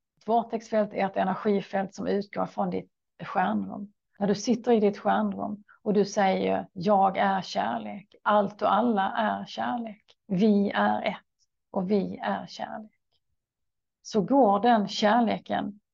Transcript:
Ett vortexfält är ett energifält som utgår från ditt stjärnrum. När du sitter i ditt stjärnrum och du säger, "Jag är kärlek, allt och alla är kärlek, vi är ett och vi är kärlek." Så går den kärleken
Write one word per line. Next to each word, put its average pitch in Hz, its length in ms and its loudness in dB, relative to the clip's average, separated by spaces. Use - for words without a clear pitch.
Ett - 100 -20
vortexfält 220 640 0
är 196 120 0
ett 190 120 -4
energifält 190 800 0
som 185 120 -8
utgår 190 380 -2
från 196 240 -4
ditt 180 220 -6
stjärnrum. 202 720 -4
När 202 80 -2
du 202 80 2
sitter 247 360 0
i 226 80 4
ditt 202 180 2
stjärnrum 202 640 -2
och 208 120 0
du 202 120 4
säger, 190 680 0
"Jag 190 440 2
är 196 240 2
kärlek, 208 800 -6
allt 208 400 2
och 196 120 2
alla 208 380 2
är 202 340 -2
kärlek, 226 580 -8
vi 202 440 4
är 208 300 0
ett - 160 -4
och 190 200 -2
vi 190 260 0
är 190 300 -4
kärlek." - 440 -12
Så - 200 -2
går 202 380 4
den 214 280 2
kärleken 208 920 0